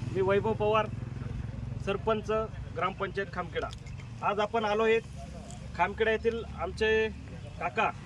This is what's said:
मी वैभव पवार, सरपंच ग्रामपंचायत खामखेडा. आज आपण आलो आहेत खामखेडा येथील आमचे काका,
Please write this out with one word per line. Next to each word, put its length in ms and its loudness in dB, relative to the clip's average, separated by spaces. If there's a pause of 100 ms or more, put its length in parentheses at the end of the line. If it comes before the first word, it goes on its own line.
(120)
मी 100 2
वैभव 320 4
पवार, 320 4 (1000)
सरपंच 460 2 (460)
ग्रामपंचायत 560 -2
खामखेडा. 340 -2 (540)
आज 180 2
आपण 260 2
आलो 180 4
आहेत 180 6 (760)
खामखेडा 340 2
येथील 340 2
आमचे 640 2 (520)
काका, 320 2 (140)